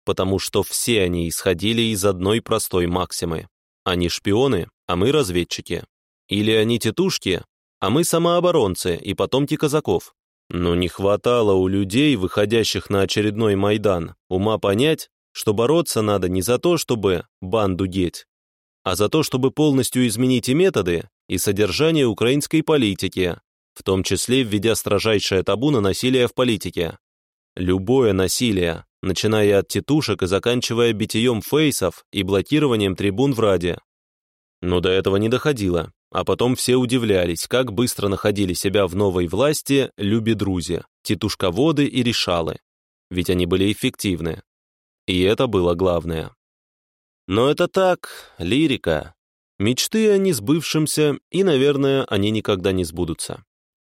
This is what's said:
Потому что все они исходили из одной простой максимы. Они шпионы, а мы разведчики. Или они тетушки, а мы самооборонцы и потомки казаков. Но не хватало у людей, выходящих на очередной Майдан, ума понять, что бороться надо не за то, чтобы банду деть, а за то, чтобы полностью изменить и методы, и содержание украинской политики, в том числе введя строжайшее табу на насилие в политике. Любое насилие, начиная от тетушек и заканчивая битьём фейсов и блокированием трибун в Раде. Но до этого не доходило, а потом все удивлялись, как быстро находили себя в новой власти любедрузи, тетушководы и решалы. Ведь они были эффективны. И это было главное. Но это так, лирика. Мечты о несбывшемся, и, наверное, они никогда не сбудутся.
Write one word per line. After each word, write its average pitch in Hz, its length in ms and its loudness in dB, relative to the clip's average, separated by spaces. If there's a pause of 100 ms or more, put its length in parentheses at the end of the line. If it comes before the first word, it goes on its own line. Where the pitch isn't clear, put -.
Потому 95 340 0
что - 240 -2
все 107 400 -2
они 87 260 -2
исходили 98 540 -2
из 107 220 -2
одной 101 380 0
простой 95 440 -2
максимы. 87 640 -4 (360)
Они 87 260 0
шпионы, 107 580 0 (180)
а 90 100 -2
мы 101 140 2
разведчики. 87 720 -4 (440)
Или 107 240 0
они 110 260 2
тетушки, 110 640 -2 (380)
а 95 100 0
мы 156 140 2
самооборонцы 165 920 0
и 92 180 -6
потомки 139 420 0
казаков. 139 580 -2 (340)
Но 87 260 0
не 90 140 0
хватало 104 640 2
у 95 120 4
людей, 101 500 0
выходящих 104 720 0
на 98 120 2
очередной 104 540 0
Майдан, 98 580 0 (140)
ума 101 300 0
понять, 113 500 0 (240)
что - 220 -2
бороться 123 480 2
надо 101 260 0
не 92 140 -2
за 120 160 0
то, 170 180 0
чтобы 101 480 -2 (160)
банду 95 460 0
деть, 90 400 -4 (560)
а 92 140 -2
за 104 120 2
то, 156 140 2
чтобы 131 280 0
полностью 131 560 2
изменить 123 420 0
и 127 60 2
методы, 110 540 0 (200)
и 92 100 -2
содержание 107 680 2
украинской 131 560 0
политики, 98 760 0 (360)
в - 100 -20
том 95 180 2
числе 117 400 0
введя 107 320 0
строжайшее 101 720 0
табу 110 260 0
на 131 100 2
насилие 123 460 2
в - 80 -8
политике. 92 640 -2 (560)
Любое 95 580 2
насилие, 92 720 0 (180)
начиная 101 580 2
от - 80 -4
тетушек 113 540 -2
и 92 40 2
заканчивая 117 640 0
битьём 110 500 -2
фейсов 143 680 -2
и 98 120 -2
блокированием 101 720 0
трибун 101 360 0
в 113 80 -4
Раде. 90 380 2 (840)
Но 90 200 0
до 92 100 2
этого 95 260 2
не 107 120 0
доходило, 104 640 -2 (180)
а 90 140 -4
потом 117 320 0
все 123 200 0
удивлялись, 110 680 0
как 123 260 0
быстро 101 360 -2
находили 98 440 0
себя 98 340 0
в 87 100 -6
новой 90 320 0
власти 135 680 0
любедрузи, 98 880 -2 (180)
тетушководы 107 840 0
и 127 160 -2
решалы. 87 560 -2 (520)
Ведь 90 200 -2
они 90 160 2
были 92 260 2
эффективны. 87 680 -4 (640)
И 90 160 2
это 113 240 4
было 90 280 2
главное. 85 600 -2 (920)
Но 110 220 2
это 175 200 0
так, - 720 -2
лирика. 98 760 -2 (440)
Мечты 208 520 0
о 196 80 4
несбывшемся, 151 1000 0 (120)
и, 185 140 0
наверное, 139 600 2
они 101 260 0
никогда 101 420 0
не 92 120 0
сбудутся. 85 600 -6 (460)